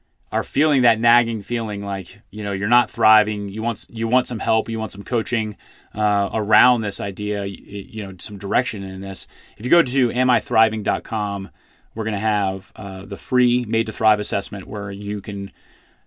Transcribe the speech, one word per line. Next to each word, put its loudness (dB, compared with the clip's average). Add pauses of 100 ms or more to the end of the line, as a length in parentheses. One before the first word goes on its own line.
(300)
are 0
feeling 2
that 4
nagging 4
feeling -4
like, -8 (100)
you -8
know, -2
you're -2
not 4
thriving, 4
you -8
want, -4
you -4
want 2
some -4
help, 0
you -4
want -4
some -10
coaching, -2 (380)
uh, 0
around 4
this -4
idea, -4
y-, -4
you -10
know, -10
some -8
direction -2
in -8
this. -8 (300)
If -10
you -2
go 6
to 2
am 0
I 4
thriving 2
dot -2
com, -4 (460)
we're -4
gonna -2
have, 0
uh, -10
the -8
free 2
Made 0
to -6
Thrive 4
assessment -4
where -6
you -6
can -6 (560)